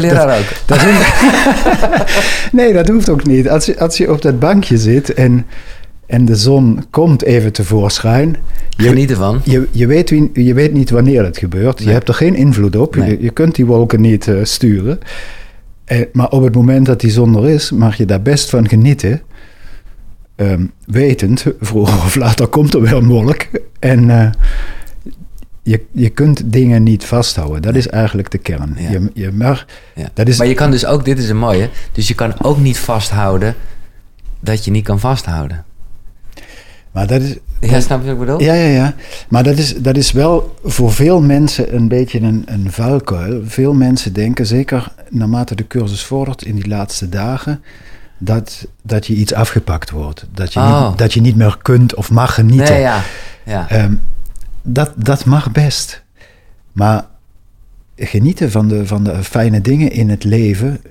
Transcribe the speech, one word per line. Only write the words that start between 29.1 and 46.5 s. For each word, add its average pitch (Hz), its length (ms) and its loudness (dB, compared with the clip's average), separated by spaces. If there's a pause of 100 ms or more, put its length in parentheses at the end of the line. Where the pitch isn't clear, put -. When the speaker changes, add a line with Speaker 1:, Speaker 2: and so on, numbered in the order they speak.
Speaker 2:
je 95 180 -8
mag, 120 340 -2 (300)
Speaker 1:
Ja. 69 180 -10
Speaker 2:
dat 110 140 0
is 123 100 2
Speaker 1:
Maar 120 100 2
je 131 60 2
kan 143 180 2
dus 123 140 0
ook, 139 200 0
dit 131 140 0
is 113 100 -2
een 107 80 0
mooie, 110 320 0 (220)
dus 107 160 0
je 123 60 0
kan 110 200 -2 (100)
ook 143 160 2
niet 135 180 2
vasthouden 101 800 0 (840)
dat 107 260 -4
je 98 60 -2
niet 104 120 0
kan 98 160 -2
vasthouden. 82 640 -4 (1300)
Speaker 2:
Maar 98 160 -4
dat 127 140 0
is 139 140 -6 (240)
Speaker 1:
Ja, 123 200 4
snap 131 200 2
je 127 60 -6
wat 135 80 -4
ik 120 60 -4
bedoel? 131 220 -2
Speaker 2:
Ja, 160 120 2
ja, 170 160 2
ja. 139 240 2 (360)
Maar 120 140 2
dat 143 140 2
is, 143 180 -2
dat 131 220 0
is 139 140 0
wel 156 520 0
voor 117 280 0
veel 156 300 4
mensen 143 540 2
een 117 120 2
beetje 123 320 -2
een, 110 260 0
een 98 260 -6
vuilkuil. 113 720 -4
Veel 131 280 0
mensen 127 400 0
denken, 113 320 -2
zeker 123 460 -2 (180)
naarmate 117 460 -2
de 107 120 -6
cursus 104 360 -4
vordert 135 420 -6
in 110 100 -6